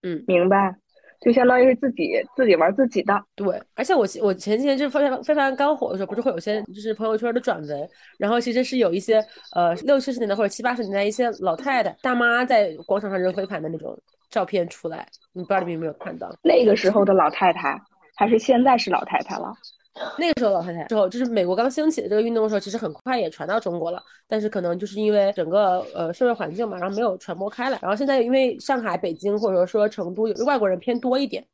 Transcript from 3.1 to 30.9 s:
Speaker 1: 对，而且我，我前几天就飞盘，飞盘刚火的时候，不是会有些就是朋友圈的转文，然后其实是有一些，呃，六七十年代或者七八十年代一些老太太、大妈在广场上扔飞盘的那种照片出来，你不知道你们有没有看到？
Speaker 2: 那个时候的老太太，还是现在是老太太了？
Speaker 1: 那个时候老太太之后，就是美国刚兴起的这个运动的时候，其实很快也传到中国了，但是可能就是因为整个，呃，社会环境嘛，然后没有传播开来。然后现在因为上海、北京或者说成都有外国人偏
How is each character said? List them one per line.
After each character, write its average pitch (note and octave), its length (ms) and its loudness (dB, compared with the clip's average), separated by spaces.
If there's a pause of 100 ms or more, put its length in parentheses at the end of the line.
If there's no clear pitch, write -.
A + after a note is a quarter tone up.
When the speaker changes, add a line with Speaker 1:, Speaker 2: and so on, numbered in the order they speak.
Speaker 1:
对， G3+ 260 -4 (140)
而 A#3 80 -6
且 F4+ 120 2
我， A3+ 120 4 (140)
我 G3+ 140 2
前 G#3 240 -2
几 C4+ 80 -2
天 C4+ 100 2
就 C#4+ 120 0
飞 C#4+ 120 0
盘， C4 240 0
飞 D4+ 100 2
盘 C4+ 220 2
刚 C#4+ 180 2
火 B3 160 -4
的 F#3+ 60 -4
时 F#3+ 80 -4
候， - 20 -6
不 G3+ 80 -10
是 A#3 60 -2
会 B3 100 0
有 E3+ 80 -4
些 G#3+ 260 -4
就 F#3+ 100 -16
是 G#3+ 180 -8
朋 G#3+ 140 -4
友 A3 100 0
圈 A#3+ 180 -2
的 B3 60 0
转 G3 260 -2
文， D3 220 -8 (300)
然 G3+ 120 0
后 A#3+ 80 2
其 A#3+ 140 -2
实 B3 100 2
是 B3+ 140 -4
有 G3 160 4
一 G3 80 -2
些， A3 240 2 (300)
呃， F3 220 2
六 C#4 220 2
七 C4 140 -2
十 A#3+ 80 -6
年 A3 80 -2
代 G3 80 0
或 A3 80 0
者 G3 40 0
七 - 140 -8
八 B3 120 0
十 A#3+ 80 -6
年 G3 100 -6
代 G3 100 0
一 G#3 80 0
些 A#3+ 200 0 (100)
老 E3+ 160 0
太 C4 260 -2
太、 G3 200 -4
大 B3+ 120 -2
妈 A#3+ 300 2
在 G#3+ 260 2 (160)
广 G3 140 0
场 G3+ 100 -6
上 G3 80 -2
扔 F3+ 140 0
飞 F#3+ 140 -4
盘 F#3 140 -8
的 D#3 100 -8
那 D#3+ 80 -8
种 - 200 -12 (320)
照 G3 140 0
片 F3 240 -2
出 - 200 -12
来， - 200 -12 (240)
你 F3+ 100 -12
不 E3 60 -12
知 G3 60 0
道 F#3+ 60 2
你 F3 40 -6
们 F3 100 -6
有 D#3+ 60 -6
没 E3 60 -6
有 D3 80 -6
看 E3 220 -14
到？ F2+ 140 -12 (140)
Speaker 2:
那 C#4 220 6
个 G#3 100 6
时 F#3+ 140 2
候 G#3 120 4
的 G3 120 4
老 D#3 160 6
太 F#3 200 2
太， D#3 300 -4 (340)
还 G#3 140 2
是 A3+ 100 4
现 B3 240 4
在 B3+ 140 6
是 A3 140 -2
老 - 160 0
太 - 160 -4
太 - 160 -10
了？ - 160 -10 (640)
Speaker 1:
那 E4 120 0
个 D4 80 0
时 B3 60 0
候 G3+ 80 2
老 F3 80 0
太 F3 140 -8
太 E3 140 -8
之 A3+ 60 -4
后， G3+ 140 2
就 A3+ 100 -8
是 C4 60 0
美 A3 220 0
国 F#3 100 0
刚 A#3+ 140 2
兴 D#4 200 0
起 B3+ 120 -4
的 - 80 -8
这 G#3 40 0
个 G#3+ 60 4
运 A#3 140 0
动 A3 80 2
的 A3 80 2
时 G#3+ 40 -2
候， G3+ 60 0
其 G3+ 100 -12
实 G#3+ 60 -8
很 G#3 160 -6
快 B3+ 260 -4
也 E3+ 120 -2
传 D#3 180 -10
到 G#3 100 0
中 F3 220 -4
国 E3 100 -4
了， F3+ 120 -10 (260)
但 A3 100 -2
是 G#3+ 80 -4
可 G#3 140 -4
能 F3 180 -2
就 G3+ 80 -6
是 G3 140 -8
因 G#3+ 100 2
为 G3+ 220 2
整 E3 160 -4
个， F#3 300 2 (160)
呃， E3 180 -4
社 B3 140 0
会 A#3+ 80 4
环 E3 180 -6
境 A3 160 -6
嘛， F#3 100 -10
然 F3+ 80 -4
后 G3 80 -6
没 G#3+ 60 -4
有 G#3 160 0
传 - 180 -10
播 G3 140 -6
开 B3 220 -4
来。 A#3+ 100 -4
然 F3+ 100 -4
后 G#3 60 0
现 C4+ 100 -2
在 C4+ 140 2
因 A#3 100 0
为 C4 280 2
上 C4+ 200 -2
海、 G#3+ 160 -4
北 E3+ 200 -4
京 G3+ 240 -2
或 G#3 120 0
者 F3+ 140 4
说 G#3 240 2
成 F#3 260 -6
都 A3 140 0
有 G#3+ 160 -2
外 C#4 140 2
国 G#3 100 2
人 F#3 100 0
偏 A#3+ 220 -4